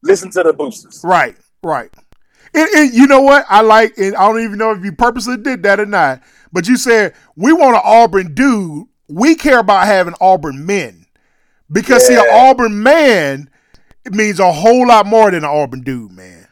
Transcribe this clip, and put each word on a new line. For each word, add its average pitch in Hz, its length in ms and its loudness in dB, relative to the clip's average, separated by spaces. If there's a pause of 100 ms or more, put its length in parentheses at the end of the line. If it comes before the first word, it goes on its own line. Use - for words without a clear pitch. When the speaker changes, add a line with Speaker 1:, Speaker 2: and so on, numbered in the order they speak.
Speaker 1:
listen 190 280 -2
to 180 120 -4
the 156 120 0
boosters. - 500 -14
Speaker 2:
Right, 156 320 -2 (260)
right. 156 280 -8 (640)
And, 320 200 0
and 285 200 2
you 254 120 6
know 269 140 4
what? 277 300 4
I 202 100 4
like, 220 380 2
and 196 180 -4
I 196 120 2
don't 226 140 -2
even 208 160 -8
know 220 140 -2
if 190 100 -10
you 196 100 -10
purposely 240 440 -4
did 240 280 -8
that 202 140 0
or 214 80 -4
not, 160 340 -4 (320)
but 170 140 -6
you 247 120 0
said, 220 340 0 (240)
"We 220 160 0
want 277 240 2
an 196 80 0
Auburn 196 500 2
dude." 151 520 -4 (220)
We 233 260 0
care 285 240 0
about 196 280 0
having 185 340 -2
Auburn 156 460 -2
men. 127 380 -8 (680)
Because, 247 360 2
see, 247 80 4
an 226 120 4
Speaker 1:
Yeah. 247 220 4
Speaker 2:
Auburn 233 340 0
man, 208 680 0 (540)
it 202 100 -14
means 208 260 -4
a 185 120 2
whole 226 360 2
lot 214 180 4
more 214 240 2
than 165 140 -6
an 147 60 -6
Auburn 135 320 -6
dude, 123 300 -12
man. 90 400 -20